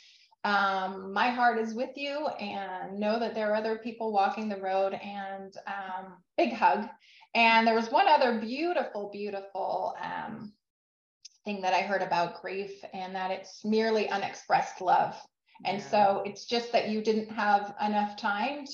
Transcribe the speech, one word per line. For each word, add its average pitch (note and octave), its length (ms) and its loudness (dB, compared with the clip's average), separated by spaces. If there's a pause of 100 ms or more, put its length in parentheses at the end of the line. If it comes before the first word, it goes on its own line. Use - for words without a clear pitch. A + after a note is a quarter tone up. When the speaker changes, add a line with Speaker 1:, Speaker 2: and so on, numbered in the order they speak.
(440)
Speaker 1:
um, G3 720 0
my A3 160 2
heart A#3+ 300 4
is A3 140 -4
with A#3+ 220 -6
you, C#4+ 320 -4
and G3 720 -6
know G#3+ 200 2
that A3+ 160 -4
there G#3+ 160 0
are G#3+ 40 2
other A3 220 0
people A3 340 -6
walking G3+ 380 2
the G3 100 -4
road, F#3+ 340 0
and, G3 640 -10 (120)
um, F#3+ 500 -8 (200)
big - 160 2
hug. G3+ 360 2 (460)
And A3+ 320 6
there A3+ 80 4
was A3+ 160 0
one E4+ 160 6
other B3+ 320 6
beautiful, A#3+ 720 -2
beautiful, F#3+ 920 -4
um, E3+ 520 -8 (920)
thing G3+ 160 -6
that F#3 120 0
I F3+ 80 2
heard G3 200 0
about E3+ 400 -2
grief, G3 420 -8 (100)
and F#3 220 -8
that F#3 160 -4
it's - 320 -10
merely A3 460 2
unexpressed - 720 -2
love. - 340 4 (480)
And F#3+ 160 -2
Speaker 2:
Yeah. - 100 -10
Speaker 1:
so G3 360 4
it's G#3 200 -10
just A#3+ 260 -2
that G#3 180 2
you G#3+ 140 0
didn't A3 260 0
have G#3 500 2
enough G#3 380 0
time A#3+ 560 -2